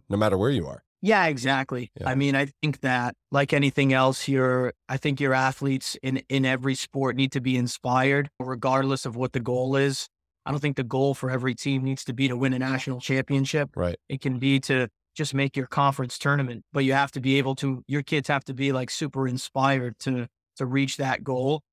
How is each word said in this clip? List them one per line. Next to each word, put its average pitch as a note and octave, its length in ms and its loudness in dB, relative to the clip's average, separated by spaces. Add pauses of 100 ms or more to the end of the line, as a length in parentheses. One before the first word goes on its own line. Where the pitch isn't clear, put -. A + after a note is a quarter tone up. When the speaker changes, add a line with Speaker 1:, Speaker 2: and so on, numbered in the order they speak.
Speaker 1:
no G2 60 0
matter G#2 220 4
where G#2+ 120 2
you G#2+ 160 0
are. C2 180 -12 (180)
Speaker 2:
Yeah, F#3+ 240 4
exactly. C3+ 760 -2
Speaker 1:
Yeah. C3+ 100 -2
Speaker 2:
I B2+ 60 0
mean, C#3 180 2
I C#3 140 2 (140)
think D3+ 180 -2
that B2 340 0 (160)
like C#3 220 0
anything C#3 400 4
else, C3 380 2
you're, B2+ 420 2 (160)
I C3 80 -4
think C#3 240 -2
your C3+ 140 2
athletes C3 680 0
in, C3 280 -2
in C3+ 160 2
every C3 300 0
sport C3 420 -2
need C3+ 160 0
to C#3 80 -2
be B2+ 160 0
inspired, B2+ 720 0 (100)
regardless C3 680 0
of A#2 120 -8
what B2+ 160 -2
the B2 80 -2
goal B2+ 340 0
is. C#3 320 2 (380)
I - 60 -6
don't C#3+ 100 -2
think C#3+ 160 -2
the C3 80 -2
goal C3 280 2
for B2+ 160 -6
every B2+ 240 -2
team C3+ 300 -2
needs C3+ 220 -4
to C3 80 -6
be C3 160 2
to B2 80 -2
win C3 160 2
a B2+ 60 -2
national C3 420 -4
championship. C3+ 720 0
Speaker 1:
Right. F2 220 -2 (100)
Speaker 2:
It C#3 140 -6
can B2+ 180 -2
be C3+ 220 2
to B2+ 260 0 (260)
just D3 200 -4
make C3+ 240 0
your C3 100 -2
conference C#3 500 0
tournament, C3+ 540 0
but C#3 140 2
you C3+ 80 4
have C#3 180 2
to C#3+ 80 -8
be C3+ 180 2
able C3+ 180 0
to, C3 300 -4
your C#3+ 160 -4
kids D3 280 -2
have C#3+ 160 0
to C#3 80 -10
be, C#3 180 0
like, B2+ 180 -2
super C3+ 380 -4
inspired B2+ 720 0
to, B2 280 -2 (280)
to C3 100 -4
reach C3+ 320 0
that C3 240 -2
goal. C3+ 520 -2